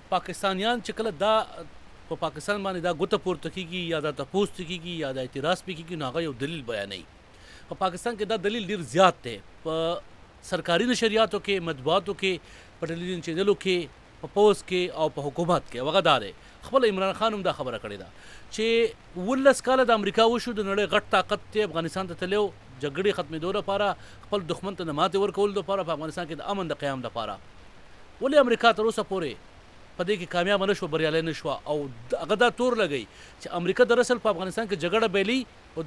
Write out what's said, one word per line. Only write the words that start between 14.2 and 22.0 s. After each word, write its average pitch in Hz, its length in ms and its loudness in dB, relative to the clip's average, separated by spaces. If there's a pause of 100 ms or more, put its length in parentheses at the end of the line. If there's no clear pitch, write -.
په 156 60 -10 (100)
پوځ 208 320 6
کې 180 120 0 (220)
او 156 140 2
په 143 100 -4
حکومت 165 420 2
کې، 117 100 -8 (100)
هغه 185 180 4
دا 151 160 10
دی. 95 80 -10 (380)
خپل 247 200 6
عمران 190 300 2
خان 214 180 0
هم 190 120 -6
دا 151 100 2
خبره 127 240 -4
کړې 101 180 -8
ده 92 60 -16 (460)
چې 220 720 0
ولس 269 400 6
کاله 262 240 6
د 220 80 4
امریکا 208 260 4
وشو، 240 300 2
د 202 140 -2
نړۍ 202 240 0
غټ 202 200 0
طاقت 202 400 0
دی، 214 140 2
افغانستان 165 420 -4